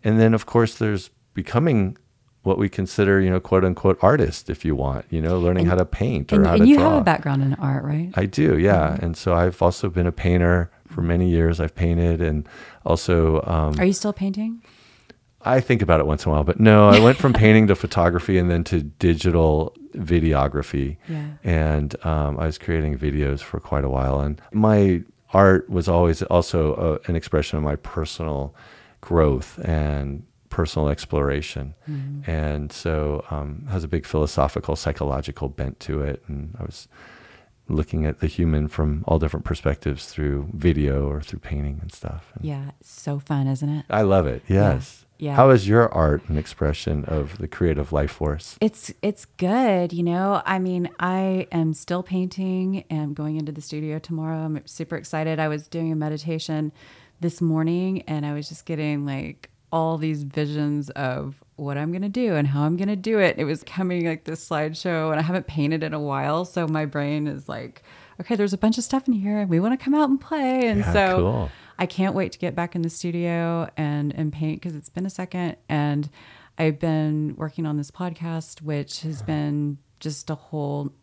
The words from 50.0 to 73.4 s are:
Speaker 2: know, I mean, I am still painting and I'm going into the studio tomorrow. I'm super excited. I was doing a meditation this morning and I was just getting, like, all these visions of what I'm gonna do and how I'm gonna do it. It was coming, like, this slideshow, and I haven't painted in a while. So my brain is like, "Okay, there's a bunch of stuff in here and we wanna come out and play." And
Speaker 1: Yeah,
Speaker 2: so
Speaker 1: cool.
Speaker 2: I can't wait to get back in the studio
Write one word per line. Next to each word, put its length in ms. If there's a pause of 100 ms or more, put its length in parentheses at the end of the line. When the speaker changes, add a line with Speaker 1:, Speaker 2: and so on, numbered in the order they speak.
Speaker 2:
know, 420
I 140
mean, 300 (100)
I 540
am 200
still 300
painting 880
and 120
I'm 120
going 240
into 160
the 80
studio 360
tomorrow. 420
I'm 280
super 300
excited. 420
I 80
was 220
doing 220
a 40
meditation 760 (500)
this 200
morning 600
and 220
I 80
was 160
just 160
getting, 400
like, 440 (220)
all 260
these 260
visions 680
of 500 (140)
what 220
I'm 160
gonna 160
do 260
and 100
how 180
I'm 120
gonna 220
do 220
it. 180
It 80
was 180
coming, 420
like, 200
this 220
slideshow, 640
and 80
I 40
haven't 240
painted 340
in 120
a 60
while. 440
So 240
my 180
brain 420
is 200
like, 360 (360)
"Okay, 160
there's 180
a 40
bunch 200
of 60
stuff 240
in 60
here 260
and 100
we 120
wanna 160
come 180
out 140
and 100
play." 480
And 140
Speaker 1:
Yeah, 120
Speaker 2:
so 240
Speaker 1:
cool. 340 (260)
Speaker 2:
I 100
can't 280
wait 180
to 60
get 160
back 200
in 80
the 60
studio 840